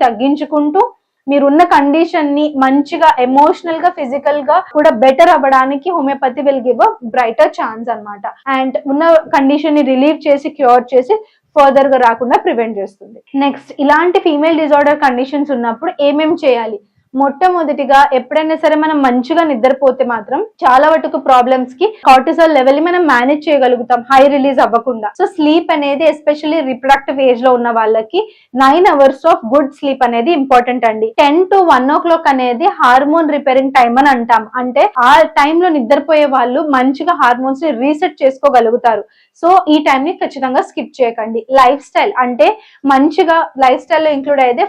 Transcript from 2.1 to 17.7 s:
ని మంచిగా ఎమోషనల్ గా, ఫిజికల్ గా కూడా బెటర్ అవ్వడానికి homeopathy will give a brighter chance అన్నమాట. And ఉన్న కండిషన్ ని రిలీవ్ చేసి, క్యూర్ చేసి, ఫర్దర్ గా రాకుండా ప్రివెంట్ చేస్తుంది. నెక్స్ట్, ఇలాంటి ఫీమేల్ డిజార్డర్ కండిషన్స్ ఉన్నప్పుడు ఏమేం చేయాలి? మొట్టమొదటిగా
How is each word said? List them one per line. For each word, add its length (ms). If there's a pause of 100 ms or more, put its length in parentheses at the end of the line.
ని 60 (200)
మంచిగా 440 (180)
ఎమోషనల్ 580
గా, 140
ఫిజికల్ 420 (100)
గా 80 (180)
కూడా 160 (120)
బెటర్ 320
అవ్వడానికి 600
homeopathy 520
will 200
give 180
a 40 (240)
brighter 340 (100)
chance 360
అన్నమాట. 280 (360)
And 200 (140)
ఉన్న 180 (260)
కండిషన్ 420
ని 140
రిలీవ్ 360
చేసి, 300
క్యూర్ 360
చేసి, 220 (400)
ఫర్దర్ 380
గా 40 (100)
రాకుండా 380
ప్రివెంట్ 360
చేస్తుంది. 360 (260)
నెక్స్ట్, 280 (120)
ఇలాంటి 440
ఫీమేల్ 360
డిజార్డర్ 420
కండిషన్స్ 500
ఉన్నప్పుడు 360 (160)
ఏమేం 240 (120)
చేయాలి? 360 (340)
మొట్టమొదటిగా 960